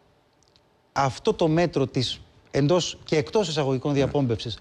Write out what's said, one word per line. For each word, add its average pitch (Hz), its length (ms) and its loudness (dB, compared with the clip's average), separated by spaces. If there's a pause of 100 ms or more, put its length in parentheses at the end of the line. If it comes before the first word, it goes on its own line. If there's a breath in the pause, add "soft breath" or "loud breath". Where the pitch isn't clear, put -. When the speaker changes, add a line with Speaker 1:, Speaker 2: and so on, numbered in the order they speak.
(920)
Speaker 1:
αυτό 139 420 -2
το 175 140 2
μέτρο 156 400 2
της - 320 -4 (320)
εντός 147 520 2
και - 140 -2
εκτός 190 300 0
εισαγωγικών 147 440 -2
Speaker 2:
Ναι. 135 60 0
Speaker 1:
διαπόμπευσης 123 640 0